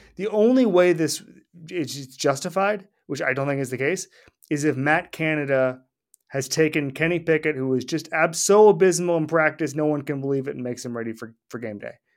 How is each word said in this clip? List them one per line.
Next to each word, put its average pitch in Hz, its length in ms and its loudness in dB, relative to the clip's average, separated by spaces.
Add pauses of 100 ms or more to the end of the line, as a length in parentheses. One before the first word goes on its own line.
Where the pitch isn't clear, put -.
(160)
the 190 120 -6
only 226 400 4
way 180 260 6
this 160 300 -2 (460)
is 139 460 -8
justified, 190 720 -2 (200)
which 139 160 -6
I 131 100 0
don't 139 140 -4
think 139 120 -2
is 127 120 -6
the 127 60 -6
case, 156 300 -2 (440)
is 147 140 0
if 143 120 0
Matt 151 340 0
Canada 139 720 0 (460)
has 135 200 -6
taken 151 440 0
Kenny 165 260 -2
Pickett, 160 380 0
who 131 140 -4
was 131 140 0
just 156 300 -6
ab-, 165 220 0
so 208 340 6
abysmal 175 480 4
in 156 80 0
practice, 151 480 0
no 151 140 0
one 147 160 -2
can 139 180 -6
believe 135 260 -2
it, 143 60 -6
and 127 100 -8
makes 123 220 -8
him 120 100 -8
ready 113 180 -6
for, 113 200 -16 (160)
for 127 80 -8
game 107 220 -10
day. 117 140 -14 (240)